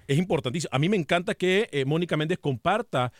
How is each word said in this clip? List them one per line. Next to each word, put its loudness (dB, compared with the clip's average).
Es 2
importantísimo. -2
A 2
mí 2
me 2
encanta 0
que, 0
eh, 0
Mónica 0
Méndez 0
comparta -2